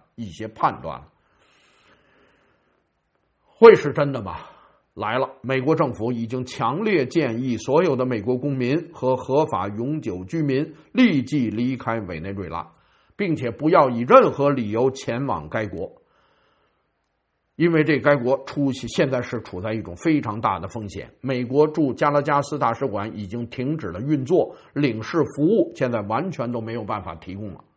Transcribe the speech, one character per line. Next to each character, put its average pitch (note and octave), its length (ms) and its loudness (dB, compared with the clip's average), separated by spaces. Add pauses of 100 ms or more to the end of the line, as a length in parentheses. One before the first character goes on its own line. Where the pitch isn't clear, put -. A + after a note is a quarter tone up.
(140)
一 A#2 120 -12
些 G#2 200 -12
判 A#2 340 -4
断 D2 160 -10
了。 - 120 -20 (2250)
会 A3+ 340 10
是 C#3+ 180 0
真 C#3+ 200 0
的 A#2+ 100 -6
吗？ F2 140 -10 (580)
来 G#2+ 240 -2
了， C3+ 100 0 (120)
美 C3 200 -2
国 D3 140 2
政 D3+ 180 2
府 A2 200 -4
已 A#2 120 -4
经 B2+ 200 -6
强 C#3 400 -4
烈 F3 200 2
建 B2 380 -2
议 B2+ 140 -2
所 C#3+ 260 2
有 C#3+ 140 2
的 B2+ 100 0
美 A2+ 160 -2
国 B2 160 -2
公 C#3+ 180 -4
民 C3+ 360 -2
和 B2+ 240 0
合 C3+ 300 0
法 G2 200 -4
永 A#2+ 340 -4
久 F#2 240 -6
居 E3 160 -4
民 C#3+ 360 -2 (160)
立 F3+ 320 4
即 B2 260 -2
离 B2 260 -2
开 A2+ 220 -4
委 F2 220 -8
内 F#2+ 100 -8
瑞 G2 180 -8
拉， E2 220 -10 (460)
并 F3+ 180 -2
且 A#2+ 160 -4
不 D3 200 0
要 D#3 200 6
以 A#2 120 -2
任 G3+ 280 8
何 C#3 200 2
理 A#2+ 200 0
由 A#2 220 2
前 C3+ 340 -6
往 D#2+ 220 -4
该 A2 180 -4
国， E2 260 -8 (1600)
因 E3 160 2
为 D#3+ 100 4
这 C#3+ 160 2
该 D3 180 4
国 B2+ 280 2
出 C#3 280 0
现， A#2+ 160 -6
现 C3 220 2
在 B2+ 120 -2
是 A#2+ 180 -6
处 F2+ 200 -10
在 G#2+ 120 -4
一 A2 100 -4
种 F#2 140 -12
非 D#3 240 2
常 A2+ 200 -6
大 G2 180 0
的 F2 100 -8
风 A2 220 -10
险。 E2 200 -12 (120)
美 B2+ 200 -4
国 C#3 240 4
驻 D3+ 280 0
加 D3 160 2
拉 D3 100 2
加 C#3+ 220 0
斯 D3 160 -6
大 A#2 160 0
使 C#3 120 -4
馆 G#2 320 -6
已 G2+ 80 -8
经 A2+ 220 -8
停 C#3+ 300 -6
止 G#2+ 100 -8
了 F2 140 -8
运 C#3 240 0
作， E3+ 280 2 (200)
领 A#2+ 280 0
事 E3+ 160 -4 (180)
服 C#3+ 80 0
务 A3 300 2
现 B2+ 160 -2
在 A2+ 120 -2
完 B2 280 -2
全 A#2+ 220 -6
都 A2+ 80 -4
没 A2 140 -8
有 A2+ 100 -6
办 G#2+ 180 -6
法 E2+ 120 -10
提 F#2 200 -14
供 G2+ 200 -10
了。 - 100 -20 (120)